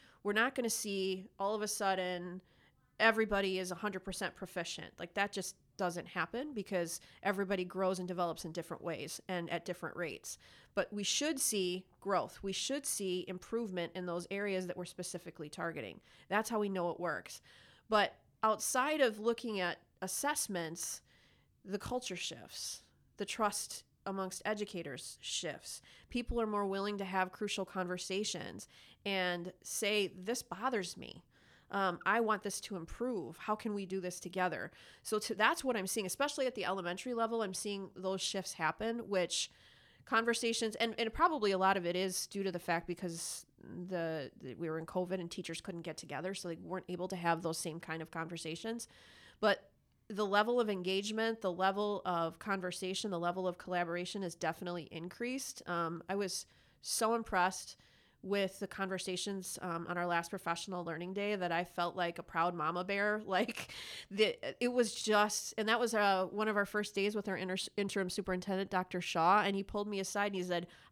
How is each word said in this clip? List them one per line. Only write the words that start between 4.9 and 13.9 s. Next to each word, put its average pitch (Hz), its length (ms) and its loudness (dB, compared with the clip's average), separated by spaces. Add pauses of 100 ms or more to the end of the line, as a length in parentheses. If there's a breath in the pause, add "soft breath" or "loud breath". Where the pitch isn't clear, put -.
Like, 175 160 -10
that 202 160 2
just - 240 -6 (220)
doesn't 175 300 0
happen, 240 460 -4
because 185 460 -2 (240 loud breath)
everybody 190 420 0
grows 185 340 0
and 180 80 -4
develops 175 380 -2
in 160 60 -6
different 165 320 -6
ways 151 440 -4
and 180 220 -2
at 170 160 -2
different - 320 -6
rates. 160 400 -6 (380 loud breath)
But - 180 2
we 208 100 -2
should 220 360 2
see 185 460 0 (140)
growth. 190 440 0
We 196 100 -2
should 269 320 -2
see 185 420 0
improvement 185 680 -4